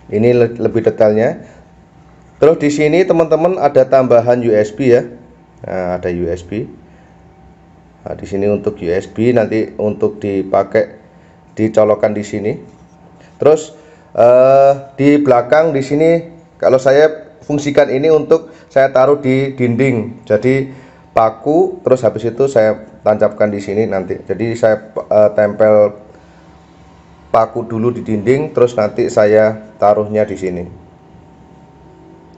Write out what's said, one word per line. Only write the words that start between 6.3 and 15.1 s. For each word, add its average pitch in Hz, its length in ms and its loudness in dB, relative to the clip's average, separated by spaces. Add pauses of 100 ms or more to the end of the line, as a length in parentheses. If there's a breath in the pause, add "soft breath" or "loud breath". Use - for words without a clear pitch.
B. 107 240 -10 (1400 soft breath)
Nah, - 160 -12
di - 80 -16
sini 98 240 -4
untuk 104 320 -4
U 85 80 -6
S 95 160 -4
B 113 240 -2
nanti 110 480 -2
untuk 104 400 -4
dipakai, 98 840 -2 (540 soft breath)
dicolokkan 107 560 0
di 104 160 -6
sini. 104 320 -6 (800 soft breath)
Terus, 151 400 0 (320 loud breath)
eh, 135 640 4 (260)
di 147 240 4